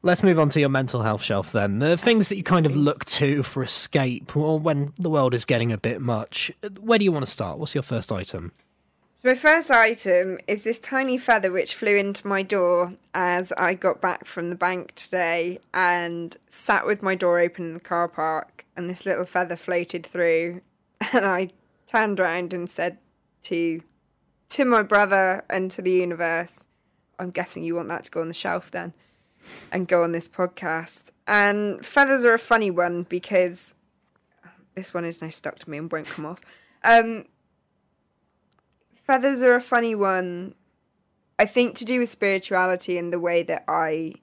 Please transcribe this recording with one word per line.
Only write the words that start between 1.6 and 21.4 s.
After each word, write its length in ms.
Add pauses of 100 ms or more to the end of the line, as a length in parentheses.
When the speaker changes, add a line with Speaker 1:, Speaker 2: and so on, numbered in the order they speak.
Speaker 1:
The 180
things 320
that 80
you 60
kind 220
of 120
look 280
to 380
for 180
escape 760
or 200
when 380
the 140
world 240
is 100
getting 300
a 40
bit 220
much. 500 (300)
Where 180
do 60
you 80
want 140
to 60
start? 280
What's 160
your 60
first 280
item? 440 (680)
Speaker 2:
So 100
my 60
first 360
item 640 (100)
is 160
this 160
tiny 380
feather 340
which 220
flew 240
into 300
my 160
door 500 (220)
as 380
I 200
got 260
back 260
from 260
the 40
bank 380
today 680 (140)
and 640 (100)
sat 380
with 160
my 140
door 240
open 260
in 80
the 60
car 280
park, 580 (100)
and 120
this 200
little 180
feather 300
floated 500
through, 560 (200)
<laughs> 320
and 120
I 240 (380)